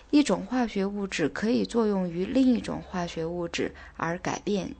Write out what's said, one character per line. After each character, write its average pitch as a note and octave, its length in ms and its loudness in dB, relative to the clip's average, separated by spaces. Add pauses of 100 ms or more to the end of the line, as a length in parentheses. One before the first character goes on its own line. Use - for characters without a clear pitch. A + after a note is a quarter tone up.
一 D4 140 6
种 F#3 200 2
化 A#3+ 220 0
学 G3+ 180 -2
物 G3+ 220 -4
质 E3+ 240 0
可 G#3+ 220 -2
以 A#3+ 120 2
作 A3+ 220 0
用 F#3+ 240 0
于 E3+ 160 -4
另 B3+ 300 6
一 G#3 40 0
种 E3 220 -6
化 F3 240 -4
学 E3 180 -6
物 E3+ 240 -4
质 - 280 -4 (200)
而 E3 220 -2
改 - 220 -4
变 - 400 -2